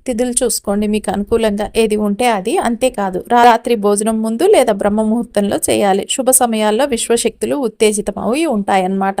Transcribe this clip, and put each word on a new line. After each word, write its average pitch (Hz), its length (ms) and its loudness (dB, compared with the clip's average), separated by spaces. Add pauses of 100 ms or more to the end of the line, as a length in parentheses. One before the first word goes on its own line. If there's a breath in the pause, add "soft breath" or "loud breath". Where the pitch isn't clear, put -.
తిథులు 247 240 -2
చూసుకోండి, 214 560 -2
మీకు 208 240 -2
అనుకూలంగా 208 640 -2
ఏది 226 200 2
ఉంటే 208 300 -2
అది. 226 320 0
అంతేకాదు, 220 720 -2
రాత్రి 240 480 4
భోజనం 214 460 0
ముందు 226 220 -2
లేదా 294 300 4
బ్రహ్మ 208 280 0
ముహూర్తంలో 220 560 -2
చేయాలి. 202 520 0
శుభ 254 200 -2
సమయాల్లో 226 560 2
విశ్వశక్తులు 233 720 -2
ఉత్తేజితమవి 214 920 -2
ఉంటాయన్నమాట. 196 760 -2